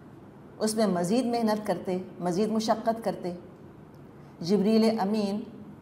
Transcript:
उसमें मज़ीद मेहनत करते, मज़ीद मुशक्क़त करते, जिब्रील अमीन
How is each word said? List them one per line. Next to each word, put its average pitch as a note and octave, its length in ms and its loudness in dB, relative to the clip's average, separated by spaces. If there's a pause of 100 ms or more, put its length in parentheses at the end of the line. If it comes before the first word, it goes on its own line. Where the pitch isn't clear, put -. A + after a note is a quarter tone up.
(580)
उसमें G#3+ 300 2
मज़ीद F#3 380 2
मेहनत A3 400 2
करते, F#3 340 -2 (220)
मज़ीद F3+ 280 2
मुशक्क़त A3 500 0
करते, F3+ 360 -4 (1080)
जिब्रील A3 560 4
अमीन G3+ 440 0 (400)